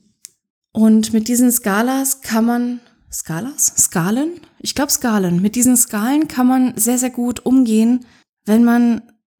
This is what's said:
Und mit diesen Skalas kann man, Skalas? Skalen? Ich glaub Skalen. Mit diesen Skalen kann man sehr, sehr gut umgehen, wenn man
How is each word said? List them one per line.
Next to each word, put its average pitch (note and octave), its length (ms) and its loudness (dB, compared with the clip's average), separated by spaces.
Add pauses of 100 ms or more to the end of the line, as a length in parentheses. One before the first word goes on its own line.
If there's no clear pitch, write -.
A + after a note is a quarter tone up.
(720)
Und A3 420 2
mit A3 140 0
diesen B3 240 2
Skalas B3 680 -2
kann A3 240 -2
man, A#3+ 340 -2 (300)
Skalas? G#3 680 -6
Skalen? C4 640 -2 (180)
Ich - 160 -8
glaub C#4+ 160 -2
Skalen. F#3 500 0
Mit G#3 140 0
diesen B3 220 2
Skalen C4 500 -2
kann B3+ 200 0
man B3+ 280 2
sehr, A#3 220 -2
sehr B3+ 140 -4
gut A#3+ 340 -6
umgehen, A#3+ 600 2 (400)
wenn A3+ 200 4
man A#3+ 360 2 (380)